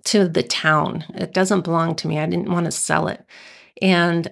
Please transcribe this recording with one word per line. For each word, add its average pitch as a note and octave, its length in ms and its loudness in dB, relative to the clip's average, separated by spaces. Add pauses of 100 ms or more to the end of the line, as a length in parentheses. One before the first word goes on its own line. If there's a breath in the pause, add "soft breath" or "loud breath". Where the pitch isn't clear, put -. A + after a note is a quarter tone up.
to G3+ 220 4
the E3 160 -2
town. D#3 720 0
It - 200 -8
doesn't F#3+ 300 2
belong E3 320 0
to - 120 -6
me. D3+ 120 -2
I D3+ 60 -2
didn't F3 260 -2
want F3 140 0
to D#3+ 60 -4
sell - 360 0
it. - 180 -10 (560 loud breath)
And F3 500 2